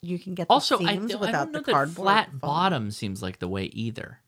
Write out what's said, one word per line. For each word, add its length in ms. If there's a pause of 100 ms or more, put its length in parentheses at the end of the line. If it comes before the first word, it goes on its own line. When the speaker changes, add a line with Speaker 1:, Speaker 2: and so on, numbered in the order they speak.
Speaker 1:
you 180
can 160
get 120
the 60
Speaker 2:
Also, 240
I 160
Speaker 1:
seams 140
Speaker 2:
th-, 100
I 80
Speaker 1:
without 200
Speaker 2:
don't 80
know 60
Speaker 1:
the 60
Speaker 2:
that 60
Speaker 1:
cardboard 240 (100)
Speaker 2:
flat 220
Speaker 1:
falling. 120
Speaker 2:
bottom 520
seems 320
like 160
the 80
way 180
either. 640